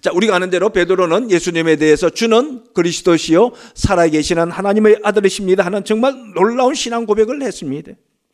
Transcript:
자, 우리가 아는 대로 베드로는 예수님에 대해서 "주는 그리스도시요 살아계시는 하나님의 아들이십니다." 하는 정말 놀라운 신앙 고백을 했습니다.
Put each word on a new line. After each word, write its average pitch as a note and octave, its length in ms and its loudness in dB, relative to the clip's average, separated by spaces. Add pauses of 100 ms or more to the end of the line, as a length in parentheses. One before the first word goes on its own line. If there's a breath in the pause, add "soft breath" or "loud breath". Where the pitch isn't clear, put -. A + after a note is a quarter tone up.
자, F3 100 -2
우리가 F#3+ 240 2
아는 F3+ 140 0
대로 F3+ 200 0
베드로는 F#3 640 0
예수님에 E3 440 0
대해서 D#3 340 2
"주는 A#3 540 0 (100)
그리스도시요 E3+ 760 0 (240 loud breath)
살아계시는 E3+ 760 0
하나님의 G#3+ 520 2
아들이십니다." G3 600 0
하는 F#3+ 200 -4
정말 A3+ 300 -2 (220)
놀라운 A#3+ 380 2
신앙 A#3 320 -6
고백을 A3 360 0
했습니다. D3+ 500 -8 (420)